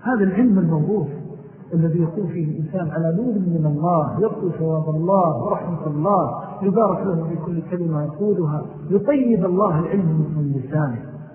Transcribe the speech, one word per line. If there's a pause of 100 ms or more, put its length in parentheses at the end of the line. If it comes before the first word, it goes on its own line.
هذا
العلم
الموروث (680)
الذي
يكون
فيه
الإنسان
على
نور
من
الله،
يرجو
ثواب
الله
ورحمة
الله، (200)
يبارك
له
في
كل
كلمة
يقولها، (280)
يطيب
الله
العلم (280)
من
لسانه (320)